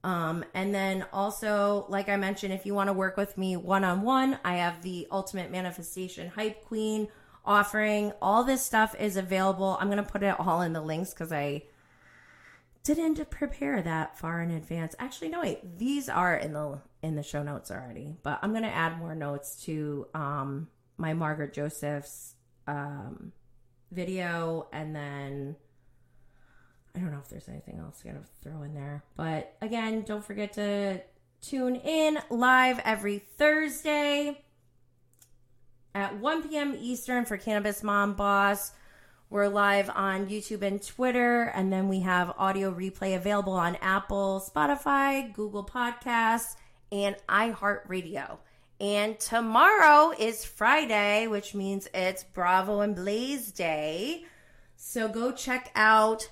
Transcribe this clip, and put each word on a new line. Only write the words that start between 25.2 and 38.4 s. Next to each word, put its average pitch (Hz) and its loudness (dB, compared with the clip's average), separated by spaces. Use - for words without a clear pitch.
I 175 -6
don't 180 -4
know 143 -10
if - -20
there's - -16
anything - -14
else 156 -16
I - -16
gotta - -14
throw 151 -14
in 147 -12
there. 143 -10
But 160 -6
again, 220 -4
don't 214 -6
forget 208 -6
to 202 -2
tune 254 -2
in 311 2
live 254 6
every 202 0
Thursday 294 2
at 196 -2
one 311 0
P 302 -6
M 285 -2
Eastern 247 -2
for 220 -4
Cannabis 208 0
Mom 202 2
Boss. 202 2